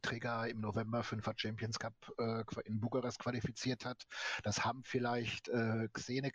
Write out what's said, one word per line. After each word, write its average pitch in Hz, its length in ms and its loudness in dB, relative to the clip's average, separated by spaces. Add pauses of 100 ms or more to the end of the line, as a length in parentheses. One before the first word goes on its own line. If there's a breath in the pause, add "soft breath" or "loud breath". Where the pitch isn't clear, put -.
Trigger 113 440 0
im 113 140 -2
November 110 400 2
für - 140 -2
den 110 80 0
fat - 180 0
Champions 110 380 -2
Cup, 113 160 -6 (240)
äh, 113 240 2
qua-, - 180 -4
in 110 180 0
Bukarest 120 380 2
qualifiziert 123 680 0
hat, 127 200 -6 (380 loud breath)
das 104 200 2
haben 123 200 0
vielleicht, 120 640 0
äh, 113 500 4
Szene-, 135 380 0